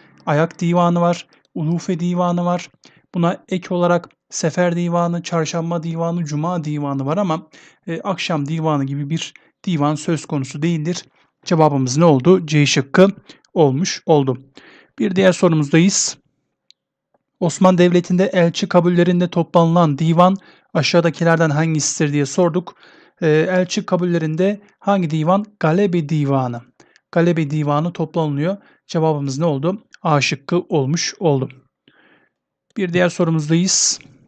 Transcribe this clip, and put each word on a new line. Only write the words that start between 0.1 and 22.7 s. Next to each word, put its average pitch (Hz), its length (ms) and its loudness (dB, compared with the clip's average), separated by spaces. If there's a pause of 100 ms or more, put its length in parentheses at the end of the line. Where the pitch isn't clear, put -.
Ayak 160 340 0
Divanı 175 400 2
var, 175 260 0 (280)
Ulufe 170 460 -4
Divanı 175 440 -2
var. 175 240 -4 (460)
Buna 175 340 -2
ek 180 260 -6
olarak 175 340 0 (220)
Sefer 175 460 -2
Divanı, 170 460 -2
Çarşamba 170 600 -4
Divanı, 165 420 -4
Cuma 156 400 -4
Divanı 143 420 -4
var 151 100 -2
ama, 165 300 -4 (400)
e, 165 140 -8
Akşam 170 480 -4
Divanı 156 360 -2
gibi 143 260 -6
bir - 240 -6 (300)
divan 156 300 0
söz 151 320 -4
konusu 143 360 -6
değildir. 170 420 -4 (400)
Cevabımız 143 520 2
ne 165 80 4
oldu? 170 420 4
C 147 200 2
şıkkı 185 420 4 (460)
olmuş 151 520 0
oldu. 135 320 2 (600)
Bir 202 180 -2
diğer 190 160 6
sorumuzdayız. 165 840 2 (1200)
Osmanlı 185 380 2
Devleti'nde 175 540 2
elçi 170 360 0
kabullerinde 175 600 2
toplanılan 165 680 2
divan 170 380 4 (380)
aşağıdakilerden 165 760 2
hangisidir 156 600 -2
diye 143 140 0
sorduk. 170 480 -2 (480)